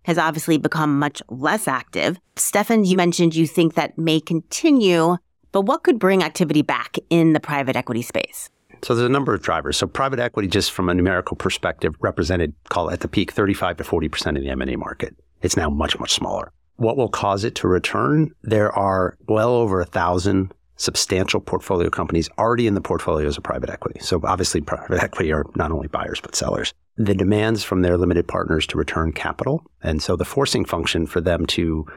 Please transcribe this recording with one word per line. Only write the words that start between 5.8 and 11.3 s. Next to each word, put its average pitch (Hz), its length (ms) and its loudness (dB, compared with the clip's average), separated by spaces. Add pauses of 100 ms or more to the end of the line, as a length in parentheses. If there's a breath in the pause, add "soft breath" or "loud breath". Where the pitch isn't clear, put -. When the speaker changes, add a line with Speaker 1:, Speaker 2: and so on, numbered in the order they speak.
Speaker 1:
could 294 140 4
bring 190 240 4
activity 151 400 2
back 123 360 -4 (120)
in 165 220 6
the 151 80 4
private 135 380 -2
equity 120 240 -2
space? - 480 -6 (340)
Speaker 2:
So 123 100 0
there's 120 140 4
a - 20 2
number 131 240 2
of 98 80 -2
drivers. 73 360 -2
So 98 100 0
private 135 320 -2
equity, 113 300 -2
just 98 240 0
from 92 160 0
a 90 40 2
numerical 92 440 2